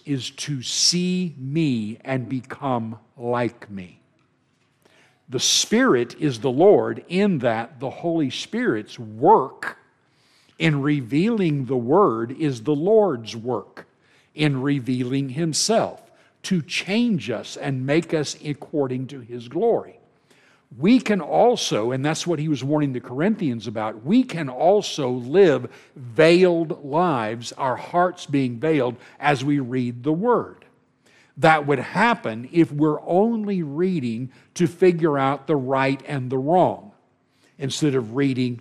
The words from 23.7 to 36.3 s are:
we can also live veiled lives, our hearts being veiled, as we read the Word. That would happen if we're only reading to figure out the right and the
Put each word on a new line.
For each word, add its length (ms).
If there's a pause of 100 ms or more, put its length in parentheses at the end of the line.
we 200
can 240
also 600
live 640 (240)
veiled 880
lives, 680
our 240
hearts 500
being 320
veiled, 380 (240)
as 240
we 160
read 420
the 100
Word. 520 (720)
That 300
would 120
happen 720
if 220
we're 300
only 600
reading 720 (220)
to 120
figure 500
out 300
the 100
right 520
and 200
the 100